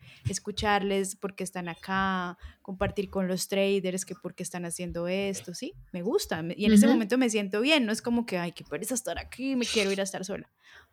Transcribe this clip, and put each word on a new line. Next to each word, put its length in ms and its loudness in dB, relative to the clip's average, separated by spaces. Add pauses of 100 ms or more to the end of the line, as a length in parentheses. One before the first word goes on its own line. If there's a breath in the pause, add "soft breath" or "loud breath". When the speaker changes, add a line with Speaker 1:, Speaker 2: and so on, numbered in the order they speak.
(300 loud breath)
Speaker 1:
escucharles 880 0
porque 280 -6
están 260 -6
acá, 680 -2 (240 loud breath)
compartir 480 -4
con 180 0
los 200 -2
traders 580 0
que 100 -10
porque 280 -10
están 220 -8
haciendo 420 -4
esto, 480 -2
¿sí? 180 -10 (200)
Me 100 -4
gusta, 400 0
me, 140 -4
y 80 0
en 80 8
ese 120 12
Speaker 2:
Ujú. 80 8
Speaker 1:
momento 240 2
me 120 4
siento 320 0
bien, 240 4
no 60 -2
es 120 -4
como 240 0
que, 100 -2
"Ay, 140 -2
qué 120 -16
pereza 300 -6
estar 240 -4
aquí, 380 -6
me 100 0
quiero 260 2
ir 100 0
a 20 0
estar 200 -6
sola". 280 -8 (420 loud breath)